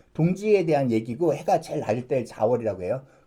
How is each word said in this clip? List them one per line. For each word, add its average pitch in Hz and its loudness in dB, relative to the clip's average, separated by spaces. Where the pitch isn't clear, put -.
동지에 190 2
대한 139 2
얘기고 123 0
해가 180 0
제일 151 -6
낮을 113 -4
때 127 0
자월이라고 110 -2
해요. 117 -4